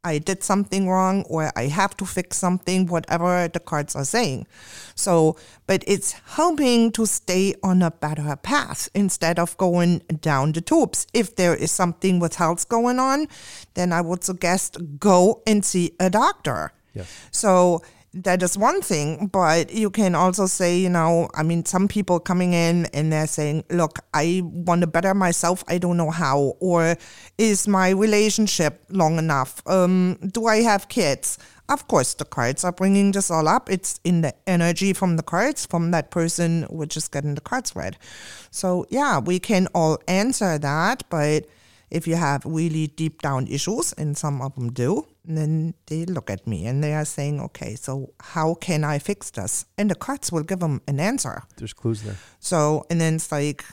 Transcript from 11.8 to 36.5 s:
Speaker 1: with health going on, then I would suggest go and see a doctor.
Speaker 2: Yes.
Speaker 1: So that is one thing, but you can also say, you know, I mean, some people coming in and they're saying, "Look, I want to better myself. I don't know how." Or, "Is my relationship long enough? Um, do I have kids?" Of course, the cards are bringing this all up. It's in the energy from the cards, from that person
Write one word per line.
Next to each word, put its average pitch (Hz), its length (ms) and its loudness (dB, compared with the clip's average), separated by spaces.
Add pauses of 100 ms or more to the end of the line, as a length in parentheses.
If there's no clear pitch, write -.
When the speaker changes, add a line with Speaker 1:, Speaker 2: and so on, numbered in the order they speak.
Speaker 1:
with 170 160 0
health 170 320 0
going 240 320 0
on, 277 280 0 (480)
then 180 180 0
I 170 80 2
would 175 240 -4
suggest 180 520 -2 (220)
go 180 480 6
and 208 160 4
see 175 380 0
a 185 80 4
doctor. 180 640 0 (200)
Speaker 2:
Yes. 92 160 -12 (220)
Speaker 1:
So 180 500 4 (320)
that 180 300 0
is 180 140 -2
one 285 240 2
thing, 156 460 -2
but 170 460 2
you 214 160 0
can 190 240 2
also 185 320 2
say, 180 320 0
you 185 120 2
know, 170 440 2
I 156 80 -4
mean, 165 240 0
some 190 220 0
people 185 320 0
coming 180 340 0
in 170 400 2
and 156 180 0
they're 156 160 0
saying, 151 440 -2
"Look, 170 280 -2 (140)
I 170 300 0
want 170 380 0
to 175 60 2
better 175 260 0
myself. 180 540 0
I 175 120 0
don't 175 180 0
know 165 140 0
how." 143 480 0
Or, 170 360 2 (420)
"Is 208 300 2
my 190 220 4
relationship 208 1000 2
long 165 280 2
enough? 147 480 -2
Um, 180 540 2 (120)
do 226 140 -2
I 220 160 4
have 214 280 2
kids?" 147 500 -2 (300)
Of - 180 -2
course, 139 260 2
the - 120 -8
cards 127 380 -2
are 180 100 -2
bringing 196 400 4
this 196 180 -2
all 160 160 2
up. 208 220 2
It's - 340 -4
in 170 180 2
the 147 140 -2 (100)
energy 175 480 2
from 175 220 0
the 160 80 -2
cards, 226 420 -2
from 170 260 -2
that 165 200 -2
person 165 580 0